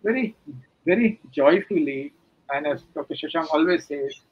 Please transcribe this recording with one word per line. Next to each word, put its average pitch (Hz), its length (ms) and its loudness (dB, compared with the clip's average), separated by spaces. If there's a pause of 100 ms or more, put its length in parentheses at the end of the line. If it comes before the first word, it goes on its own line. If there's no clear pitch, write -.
very, 226 320 0 (520)
very 220 340 2 (140)
joyfully, 143 800 2 (400)
and 147 140 -4
as 139 160 -4 (100)
Doctor 151 220 -8
Shashank 156 360 -6
always 165 340 2
says 139 280 -6 (180)